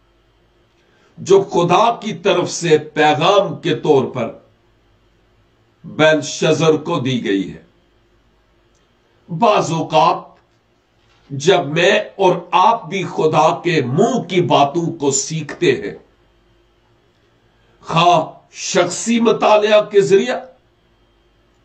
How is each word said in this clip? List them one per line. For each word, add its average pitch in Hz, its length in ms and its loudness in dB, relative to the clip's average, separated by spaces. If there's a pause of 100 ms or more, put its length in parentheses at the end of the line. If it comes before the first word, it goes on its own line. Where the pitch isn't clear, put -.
(1200)
जो - 220 4
खुदा 185 600 0
की 214 80 -6
तरफ - 360 -2
से 156 300 0
पैगाम 160 760 0
के 165 200 -4
तौर 143 300 2
पर - 460 -10 (1400)
बेलशजर 156 920 2
को 135 240 -6
दी 123 180 -4
गई 98 240 -2
है। 80 240 -14 (1600)
बाज 185 420 0
औकात 151 640 0 (960)
जब 147 400 0
मैं 196 440 0
और 180 380 0
आप 208 320 2
भी 180 180 -6
खुदा 156 460 0
के 160 320 -2
मुंह 190 420 0
की 185 160 -2
बातों 143 520 0
को 139 180 -4
सीखते 147 640 -2
हैं, - 240 -8 (1900)
खा 165 580 0 (120)
शख्सी 185 680 -2
मतालिया 214 600 2
के 202 200 2
जरिया, 233 360 2 (1300)